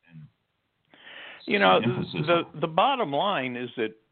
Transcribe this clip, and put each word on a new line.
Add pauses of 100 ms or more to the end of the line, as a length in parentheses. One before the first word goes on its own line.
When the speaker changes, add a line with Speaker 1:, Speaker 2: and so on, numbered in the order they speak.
Speaker 1:
And (1200)
Speaker 2:
You
know,
Speaker 1:
some
emphasis
Speaker 2:
the,
Speaker 1:
on (160)
Speaker 2:
the
bottom
line
is
that (180)